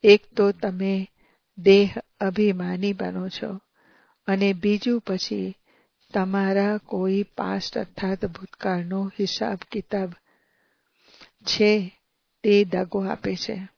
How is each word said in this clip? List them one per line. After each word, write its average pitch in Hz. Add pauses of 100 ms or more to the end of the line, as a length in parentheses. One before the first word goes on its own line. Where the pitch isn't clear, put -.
એક 208
તો 202
તમે 190 (460)
દેહ 196 (240)
અભિમાની 190
બનો 185
છો, - (680)
અને 196
બીજું 208
પછી 190 (580)
તમારા 196
કોઈ 196
પાસ્ટ -
અર્થાત 196
ભૂતકાળનો 185
હિસાબ 196 (120)
કિતાબ 190 (1300)
છે 208 (520)
તે 208
દગો 185
આપે 190
છે. 190 (100)